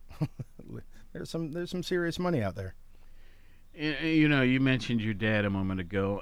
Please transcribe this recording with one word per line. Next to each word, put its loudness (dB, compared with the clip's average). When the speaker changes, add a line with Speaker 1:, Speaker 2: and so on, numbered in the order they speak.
Speaker 1:
<laughs> -10
there's -10
some, -6
there's -6
some -6
serious -2
money 0
out -2
there. -8
Speaker 2:
Y-, -2
you 6
know, 6
you 6
mentioned 2
your 0
dad 2
a 2
moment 0
ago, 0